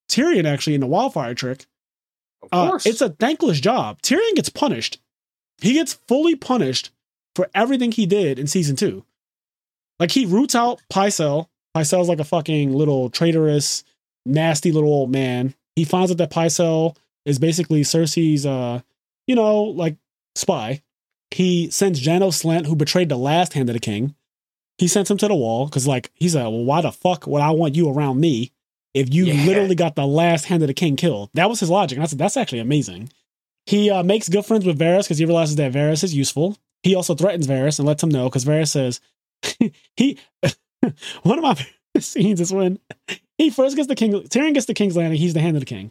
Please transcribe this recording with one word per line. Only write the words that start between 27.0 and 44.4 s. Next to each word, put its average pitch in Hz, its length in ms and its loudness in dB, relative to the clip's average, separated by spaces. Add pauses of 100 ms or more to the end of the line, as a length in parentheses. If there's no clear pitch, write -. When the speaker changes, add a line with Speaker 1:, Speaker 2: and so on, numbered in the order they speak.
Speaker 1:
would 143 160 0
I 147 80 2
want 160 240 0
you 165 140 2
around 139 320 0
me 131 320 0 (420)
if 135 180 0
you 175 140 4
Speaker 2:
Yeah. 147 200 2
Speaker 1:
literally 190 280 2
got 165 220 0
the 139 100 0
last 165 400 2
Hand 170 160 0
of 147 60 2
the 135 60 -4
King 151 220 0
killed?" 113 380 -2
That 170 160 2
was 233 100 -6
his 165 100 0
logic. 175 260 0
And 143 60 -4
I 165 40 0
said, 151 120 -6
"That's 175 180 -2
actually 170 240 -4
amazing." 113 500 -2 (540)
He, 208 260 2
uh, 190 140 2
makes 202 240 0
good 196 180 0
friends 214 180 2
with 170 140 0
Varys 175 300 2
'cause 151 100 -2
he 160 60 2
realizes 160 320 2
that 143 160 0
Varys 151 320 0
is 175 100 -4
useful. 143 420 -2 (280)
He 190 100 4
also 180 220 0
threatens 175 320 0
Varys 135 320 0
and 143 80 2
lets 151 140 0
him 165 80 0
know 127 200 0
'cause 123 140 -2
Varys 151 260 0
says, 127 300 -2 (420)
<laughs> - 540 -4
he, 269 220 2 (240)
<laughs> - 800 -4
one 233 160 2
of 330 40 -2
my 262 120 2
favorite - 500 -6
scenes 208 360 0
is 175 120 -2
when 190 260 0 (600)
he 302 120 4
first 269 260 0
gets 285 120 0
the 277 80 -2
King, 220 160 2
Tyrion 277 420 0